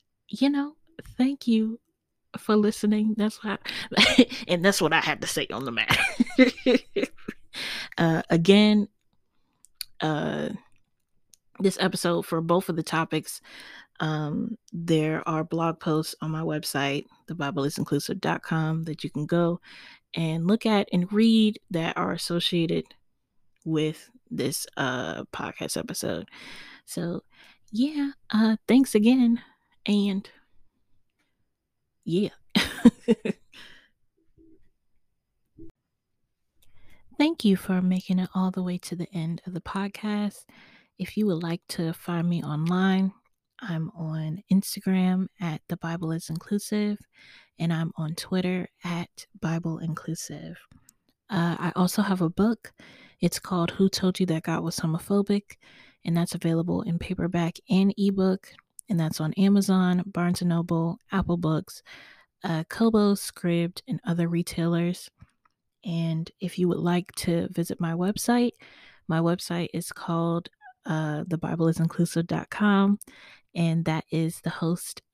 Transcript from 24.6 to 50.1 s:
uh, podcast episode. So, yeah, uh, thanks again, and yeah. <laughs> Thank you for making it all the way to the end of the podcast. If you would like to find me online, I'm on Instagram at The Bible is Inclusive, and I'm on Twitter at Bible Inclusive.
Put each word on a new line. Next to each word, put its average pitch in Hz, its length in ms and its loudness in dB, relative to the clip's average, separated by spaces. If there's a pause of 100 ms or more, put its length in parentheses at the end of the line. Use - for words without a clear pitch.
uh, 127 560 -4
podcast - 440 -8
episode. - 520 -6 (580)
So, 170 380 -6 (480)
yeah, 277 400 -2 (180)
uh, 220 260 4 (120)
thanks 262 260 6
again, 233 480 4 (420)
and 202 460 0 (1700)
yeah. 185 260 0 (240)
<laughs> - 160 0 (4000)
Thank 311 260 2
you 196 100 6
for 185 280 0
making 185 360 2
it 185 160 -2
all 185 160 2
the 185 120 -4
way 180 160 -4
to - 180 -10
the 180 160 -6
end 165 340 -4
of 180 60 -10
the 170 80 -8
podcast. 208 840 -6 (520)
If 190 200 -6
you 214 80 2
would 170 160 0
like 170 260 -4
to 165 240 -4
find 170 340 -4
me 170 160 0
online, 185 680 0 (480)
I'm 165 300 -6
on 160 600 -6
Instagram 185 760 0 (120)
at 165 300 -6
The 170 80 -6
Bible 165 360 -6
is 160 180 -6
Inclusive, 208 640 -4 (640)
and 165 160 0
I'm 165 240 -2
on 160 160 -4
Twitter 180 540 -2 (160)
at 175 420 -8 (120)
Bible 165 420 -4
Inclusive. 165 760 -8 (720)